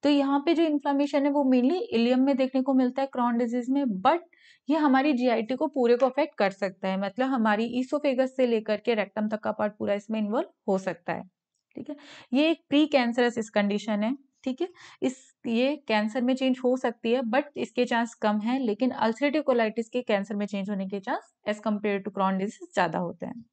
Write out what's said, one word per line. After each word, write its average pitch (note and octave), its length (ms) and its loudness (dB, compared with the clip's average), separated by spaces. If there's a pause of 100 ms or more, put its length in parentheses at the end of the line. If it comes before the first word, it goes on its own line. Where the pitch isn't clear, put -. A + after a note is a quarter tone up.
तो C#4 60 4
यहाँ C#4+ 380 2
पे E4+ 80 4
जो D#4 80 2
इन्फ्लेमेशन C#4+ 600 0
है, D4 60 2
वो C#4+ 140 2
mainly C4 360 4 (100)
इलियम B3 300 2
में C#4 160 4
देखने C4 260 0
को C4+ 120 0
मिलता C4 280 2
है C#4 140 -2
Crohn A#3+ 220 0
डिजीज A#3+ 320 -2
में, C#4 140 2
but B3 340 2 (520)
ये D4+ 60 4
हमारी D4 360 4
जीआईटी A#3 420 0
को C#4+ 120 -2
पूरे B3 300 2
को B3+ 100 4
अफेक्ट C#4+ 320 0
कर G3 120 2
सकता F#3+ 380 -6
है, F#3+ 120 -2
मतलब G3+ 260 -2
हमारी A#3 580 0
esophagus C4+ 420 0
से C4 200 0
लेकर A3 300 0
के A3+ 180 -2
रेक्टम G#3+ 340 -4
तक G#3+ 120 -6
का A3 120 -4
पार्ट G#3+ 260 -2
पूरा G#3 160 -2
इसमें A3 260 -6
इन्वॉल्व G#3+ 280 -2 (200)
हो F#3+ 100 2
सकता F3+ 340 -6
है, F3 100 -6 (540)
ठीक - 140 -14
है? C#4+ 60 -12 (360)
ये D4 180 4
एक D#4+ 180 -2
प्रीकैंसरस B3+ 680 2
इस A3 120 -6
कंडीशन G#3 520 0
है, B3 140 -2 (280)
ठीक C4 160 -4
है? F4+ 80 -4 (340)
इस, - 320 -6 (120)
ये B3+ 300 0 (120)
कैंसर G#3+ 340 0
में B3+ 120 2
चेंज C4 300 0
हो B3+ 120 4
सकती A#3 360 -2
है, C4 100 0
but B3 200 0 (140)
इसके B3 280 -2
चांस A#3+ 300 -2
कम G#3+ 240 0
हैं, A#3+ 220 -2
लेकिन B3 300 0
अल्सरेटिव B3+ 520 0
कोलाइटिस A#3 460 0
के B3 140 -4
कैंसर G3+ 340 -2
में G#3 100 -4
चेंज G3 240 -6
होने F#3+ 180 -4
के G3+ 120 -6
चांस C4+ 340 -8 (140)
as G#3+ 80 -2
compare G#3 440 -2
to G3 80 -8
Crohn G3 240 -2
disease G3 420 -6
ज़्यादा F3 240 0
होते F3 280 -8
हैं। A#3+ 260 -14